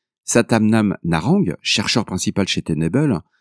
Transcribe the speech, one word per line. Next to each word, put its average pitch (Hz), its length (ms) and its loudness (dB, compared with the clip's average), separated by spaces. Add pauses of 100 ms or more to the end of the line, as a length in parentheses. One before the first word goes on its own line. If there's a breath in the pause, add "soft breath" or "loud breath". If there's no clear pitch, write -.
(240)
Satamnam 110 800 2
Narang, 85 400 2 (180)
chercheur - 440 -2
principal 95 420 -2
chez - 140 -4
Tenable, 85 600 0 (200)